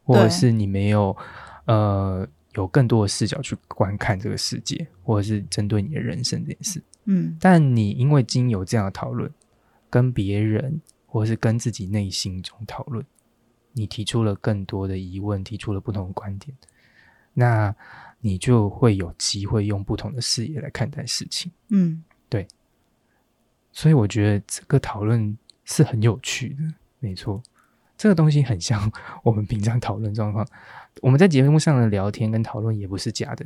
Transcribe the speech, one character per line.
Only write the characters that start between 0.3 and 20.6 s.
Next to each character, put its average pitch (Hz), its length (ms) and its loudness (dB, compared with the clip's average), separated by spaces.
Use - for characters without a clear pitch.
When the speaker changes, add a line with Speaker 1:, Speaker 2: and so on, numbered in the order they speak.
Speaker 2:
你 107 160 0
没 98 220 0
有， 104 260 2
呃， 98 640 0
有 95 120 -2
更 135 180 4
多 110 200 4
的 - 20 0
视 - 180 -2
角 101 160 -4
去 - 140 -8
观 101 280 0
看 95 220 -2
这 107 100 -6
个 101 80 -4
世 120 220 -6
界， - 260 -8
或 104 200 2
者 98 40 -4
是 107 180 -2
针 110 220 -4
对 104 160 0
你 139 120 -6
的 - 80 -4
人 - 200 -6
生 - 240 -4
这 - 60 -8
件 - 100 -14
事。 - 220 -8
Speaker 1:
嗯。 165 340 0
Speaker 2:
但 160 340 6
你 107 180 2
因 131 180 0
为 147 120 6
经 123 280 0
由 95 160 -2
这 120 100 -2
样 101 100 2
的 98 60 -4
讨 123 220 -8
论， 123 180 -6
跟 127 220 4
别 101 300 0
人， 113 400 -2
或 110 180 -2
者 110 80 0
是 110 60 0
跟 117 200 2
自 117 140 -2
己 98 140 -10
内 101 240 -2
心 92 340 -6
中 - 140 -14
讨 - 160 -12
论， 117 220 -8
你 107 160 -4
提 - 160 -8
出 113 220 0
了 101 100 0
更 101 300 -4
多 98 200 -6
的 95 120 -4
疑 95 240 -8
问， 104 200 -4
提 104 140 -10
出 104 160 -8
了 98 80 -4
不 104 100 -8
同 95 180 -6
的 98 40 -10
观 98 260 -8
点， 135 160 -14
那 110 400 2
你 95 180 -2
就 110 320 2
会 104 280 2
有 85 200 -6
机 - 280 -4
会 104 200 0
用 101 160 -2
不 107 140 -4
同 104 180 -8
的 123 60 -8
视 117 280 -4
野 151 120 -8
来 - 100 -10